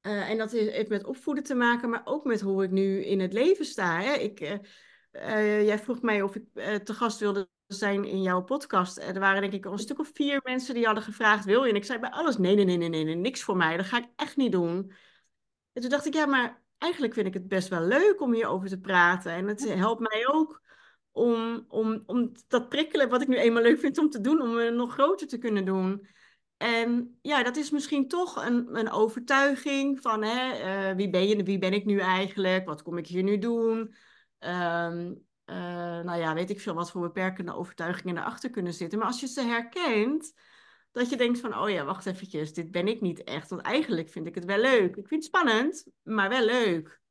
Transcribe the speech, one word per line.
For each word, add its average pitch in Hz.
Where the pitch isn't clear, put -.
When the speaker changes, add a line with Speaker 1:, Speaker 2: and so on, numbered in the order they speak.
Speaker 1:
eh, 202
en 220
dat 220
is, 214
heeft 214
met 202
opvoeden 277
te 277
maken, 240
maar 226
ook 302
met 220
hoe 196
ik 185
nu 196
in 196
het 185
leven 311
sta. 175
Hè? 262
Ik, 208
eh, 160
eh, 214
jij 214
vroeg 240
mij 214
of 196
ik, 208
eh, 208
te 202
gast 214
wilde 202
zijn 202
in 190
jouw 185
podcast. 190
Er 190
waren 196
denk 196
ik 196
al 185
een 202
stuk 277
of 302
vier 285
mensen 254
die 233
hadden 214
gevraagd, 214
"Wil 226
je?" 247
En 202
ik 202
zei 240
bij 226
alles, 294
"Nee, 190
nee, 202
nee, 180
nee, 170
nee, 160
nee, 160
niks 214
voor 190
mij. 165
Dat 185
ga 240
ik 240
echt 294
niet 254
doen." 180
En 247
toen 240
dacht 285
ik, 285
Ja, 302
maar 262
eigenlijk 302
vind 202
ik 185
het 185
best 185
wel 180
leuk 320
om 240
hierover 190
te 190
praten. 180
En 180
het 208
Speaker 2:
Ja. 214
Speaker 1:
helpt 226
mij 226
ook 311
om, 233
om, 220
om 233
dat 240
prikkelen 294
wat 247
ik 269
nu 254
eenmaal 233
leuk 233
vind 277
om 302
te 233
doen, 294
om 233
het 233
nog 240
groter 320
te 247
kunnen 214
doen. 190
En 233
ja, 277
dat 247
is 294
misschien 277
toch 349
een, 240
een 220
overtuiging 269
van, 214
hè, 254
eh, 190
wie 196
ben 190
je, 208
wie 190
ben 185
ik 202
nu 202
eigenlijk? 185
Wat 151
kom 170
ik 160
hier 180
nu 202
doen? 226
Ehm, 170
eh, -
nou 170
ja, 160
weet 180
ik 202
veel 196
wat 170
voor 180
beperkende 185
overtuigingen 175
erachter 240
kunnen 180
zitten. 170
Maar 220
als 247
je 277
ze 262
herkent, 240
dat 247
je 254
denkt 240
van, 226
"Oh 208
ja, 165
wacht 175
eventjes, 160
dit 170
ben 175
ik 233
niet 180
echt. -
Want 180
eigenlijk 226
vind 160
ik 170
het 175
wel 196
leuk. 226
Ik 202
vind 311
het -
spannend, 285
maar 202
wel 247
leuk." 214